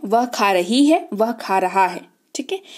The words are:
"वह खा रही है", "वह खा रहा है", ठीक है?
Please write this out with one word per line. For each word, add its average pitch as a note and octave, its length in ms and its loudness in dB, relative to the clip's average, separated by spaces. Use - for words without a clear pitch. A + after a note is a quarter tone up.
"वह A3+ 200 2
खा A3+ 280 0
रही F#3+ 340 2
है", E4+ 280 2
"वह A3 180 0
खा G3+ 260 -4
रहा F#3 280 2
है", F3 140 -8
ठीक - 180 -8
है? F#4+ 80 -8